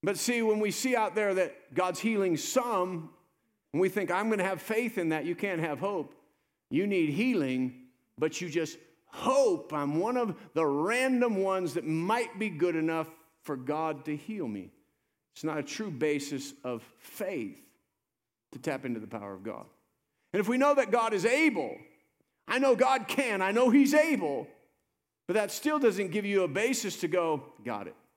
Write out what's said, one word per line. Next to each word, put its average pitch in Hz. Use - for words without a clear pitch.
But 190
see, 240
when 214
we 208
see 254
out 214
there 202
that 180
God's 185
healing 196
some, 185
and 151
we 190
think, 190
"I'm 196
gonna 208
have 190
faith 226
in 170
that," 156
you 170
can't 185
have 147
hope. 180
You 180
need 185
healing, 139
but 151
you 175
just 160
hope 240
I'm 147
one 233
of 220
the 160
random 233
ones 190
that 170
might 185
be 214
good 165
enough 160
for 147
God 147
to 151
heal 165
me. 98
It's -
not 151
a 143
true 208
basis 143
of 120
faith 147
to 135
tap 127
into 120
the 104
power 101
of 95
God. 107
And 196
if 202
we 247
know 285
that 254
God 226
is 185
able, 233
I 240
know 262
God 254
can, 233
I 190
know 240
He's 277
able, 208
but 175
that 208
still 302
doesn't 202
give 202
you 196
a 175
basis 208
to 175
go, 160
"Got 104
it." -